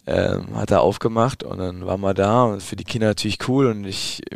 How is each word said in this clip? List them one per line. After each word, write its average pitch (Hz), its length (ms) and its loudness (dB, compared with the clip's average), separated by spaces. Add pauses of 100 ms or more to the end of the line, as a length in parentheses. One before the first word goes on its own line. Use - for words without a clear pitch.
Ähm, 95 500 0
hat 107 140 -4
er 98 100 6
aufgemacht 113 600 2
und 92 160 -8
dann 90 280 -6
waren 92 140 -2
wir 98 140 0
da 104 300 4
und 101 180 0
für - 140 -10
die 90 80 -8
Kinder 110 240 0
natürlich 104 380 -2
cool 135 200 4
und 104 180 -2
ich, - 380 -8 (140)